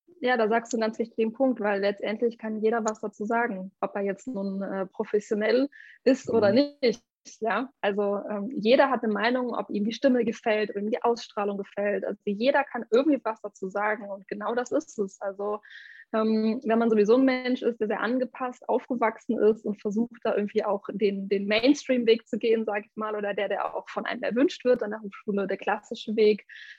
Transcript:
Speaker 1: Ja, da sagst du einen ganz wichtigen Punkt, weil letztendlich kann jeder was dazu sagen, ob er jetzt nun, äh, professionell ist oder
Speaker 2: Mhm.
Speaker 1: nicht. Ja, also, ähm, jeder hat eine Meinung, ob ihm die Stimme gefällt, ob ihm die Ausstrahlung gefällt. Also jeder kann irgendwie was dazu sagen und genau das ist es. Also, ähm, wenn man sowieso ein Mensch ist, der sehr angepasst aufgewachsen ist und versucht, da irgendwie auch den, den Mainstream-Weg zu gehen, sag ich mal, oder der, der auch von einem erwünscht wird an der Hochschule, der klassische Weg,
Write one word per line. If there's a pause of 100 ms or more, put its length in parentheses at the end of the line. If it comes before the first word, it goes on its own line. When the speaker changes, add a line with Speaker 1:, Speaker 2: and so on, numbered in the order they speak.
(220)
Speaker 1:
Ja,
da
sagst
du
einen
ganz
wichtigen
Punkt,
weil
letztendlich
kann
jeder
was
dazu
sagen,
ob
er
jetzt
nun,
äh,
professionell (340)
ist
oder
Speaker 2:
Mhm.
Speaker 1:
nicht. (400)
Ja, (120)
also,
ähm, (100)
jeder
hat
eine
Meinung,
ob
ihm
die
Stimme
gefällt,
ob
ihm
die
Ausstrahlung
gefällt.
Also
jeder
kann
irgendwie
was
dazu
sagen
und
genau
das
ist
es.
Also, (540)
ähm,
wenn
man
sowieso
ein
Mensch
ist,
der
sehr
angepasst
aufgewachsen
ist
und
versucht,
da
irgendwie
auch
den,
den
Mainstream-Weg
zu
gehen,
sag
ich
mal,
oder
der,
der
auch
von
einem
erwünscht
wird
an
der
Hochschule,
der
klassische
Weg, (320)